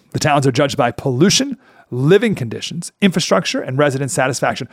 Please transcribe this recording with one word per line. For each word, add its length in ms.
The 80
towns 300
are 40
judged 240
by 140
pollution, 640
living 420
conditions, 560
infrastructure, 600
and 180
resident 320
satisfaction. 640